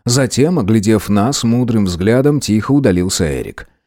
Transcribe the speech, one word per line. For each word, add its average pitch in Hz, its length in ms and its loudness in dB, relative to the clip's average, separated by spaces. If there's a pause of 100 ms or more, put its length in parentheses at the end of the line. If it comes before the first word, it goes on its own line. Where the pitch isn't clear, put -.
затем, 135 540 0
оглядев 110 500 0
нас 104 360 0
мудрым 117 400 0
взглядом, 117 560 0
тихо 107 320 0
удалился 95 540 0
Эрик. 60 420 -8 (180)